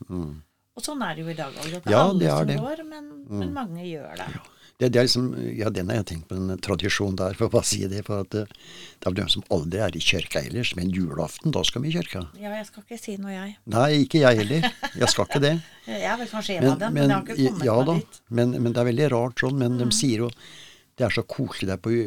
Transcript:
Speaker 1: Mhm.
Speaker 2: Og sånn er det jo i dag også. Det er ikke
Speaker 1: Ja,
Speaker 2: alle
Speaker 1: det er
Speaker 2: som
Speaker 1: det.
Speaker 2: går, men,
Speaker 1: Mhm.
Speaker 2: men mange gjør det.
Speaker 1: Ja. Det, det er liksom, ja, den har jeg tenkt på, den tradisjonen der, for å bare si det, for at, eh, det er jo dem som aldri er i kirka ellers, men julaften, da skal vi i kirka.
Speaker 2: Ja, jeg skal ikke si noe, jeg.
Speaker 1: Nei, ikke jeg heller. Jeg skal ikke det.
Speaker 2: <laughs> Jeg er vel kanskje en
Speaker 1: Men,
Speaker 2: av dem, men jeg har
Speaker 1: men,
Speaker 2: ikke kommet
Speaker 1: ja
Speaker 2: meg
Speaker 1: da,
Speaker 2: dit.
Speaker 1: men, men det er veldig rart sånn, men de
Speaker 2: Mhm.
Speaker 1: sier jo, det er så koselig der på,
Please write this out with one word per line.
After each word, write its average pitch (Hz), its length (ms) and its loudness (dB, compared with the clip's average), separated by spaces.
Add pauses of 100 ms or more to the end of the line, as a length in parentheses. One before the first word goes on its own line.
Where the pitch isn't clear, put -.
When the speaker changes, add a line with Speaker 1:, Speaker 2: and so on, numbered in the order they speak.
Speaker 1:
Mhm. 78 320 -8 (340)
Speaker 2:
Og - 80 -12
sånn 294 200 -6
er 165 120 -4
det 160 100 -8
jo 165 40 -6
i 165 40 -6
dag 151 200 -8
også. - 100 -10
Det 160 120 -8
er 180 60 -10
ikke 104 100 0
Speaker 1:
Ja, 123 160 8
Speaker 2:
alle 190 120 2
Speaker 1:
det 82 80 4
er 73 100 4
Speaker 2:
som 80 100 2
Speaker 1:
det. 143 120 0
Speaker 2:
går, 311 300 -6
men, 294 360 -16
Speaker 1:
Mhm. - 140 -6
Speaker 2:
men - 140 -4
mange 175 320 -8
gjør 143 320 -10
det. - 160 -10
Speaker 1:
Ja. - 80 -14 (380)
Det, 123 140 4
det 123 60 6
er 123 40 8
liksom, 123 540 0
ja, 110 120 0
den 95 200 -2
har 117 80 0
jeg 98 80 0
tenkt 80 240 -10
på, 92 60 -6 (120)
den 92 100 -2
tradisjonen 98 600 0
der, 95 160 -2
for 113 160 0
å - 20 -8
bare 117 140 4
si 101 200 0
det, 98 200 -4
for 101 160 -2
at, - 120 -8
eh, 107 120 -2
det - 600 -16
er - 40 2
jo - 20 0
dem 95 140 -2
som - 240 0
aldri 82 300 0
er 104 120 2
i 80 60 -6
kirka - 400 0
ellers, 76 380 -2
men 90 120 0
julaften, 87 640 -2
da 92 120 2
skal - 180 0
vi 151 80 -2
i - 20 -2
kirka. 92 380 -6 (100)
Speaker 2:
Ja, 208 160 -10
jeg 214 100 -8
skal - 180 -20
ikke 233 140 -14
si 202 200 -10
noe, 196 140 -8
jeg. 196 260 -10 (100)
Speaker 1:
Nei, 135 380 4
ikke 160 160 4
jeg 123 160 8
heller. 143 340 2 (240)
Jeg 120 140 4
skal - 160 2
ikke - 160 0
det. 156 200 4 (120)
Speaker 2:
<laughs> - 120 -20
Jeg 214 180 -6
er 196 140 0
vel 240 100 -8
kanskje 208 280 -4
en 151 80 0
Speaker 1:
Men, 135 80 6
Speaker 2:
av 135 80 0
dem, 156 140 -2
men 143 160 4
jeg - 20 6
har - 140 2
Speaker 1:
men, - 120 -8
Speaker 2:
ikke 131 140 4
kommet 135 140 -2
Speaker 1:
ja 113 100 4
Speaker 2:
meg 127 120 4
Speaker 1:
da, 165 80 2
Speaker 2:
dit. - 340 -4
Speaker 1:
men, 120 220 2 (120)
men 117 100 2
det 123 40 -4
er 120 160 2
veldig 139 180 2
rart 120 240 0
sånn, 131 220 0
men 123 200 2
de 120 80 0
Speaker 2:
Mhm. 107 60 0
Speaker 1:
sier 117 280 2
jo, 120 100 0 (680)
det 123 100 0
er 104 40 2
så 113 180 0
koselig - 400 -6
der 95 100 -2
på, 110 120 -4 (180)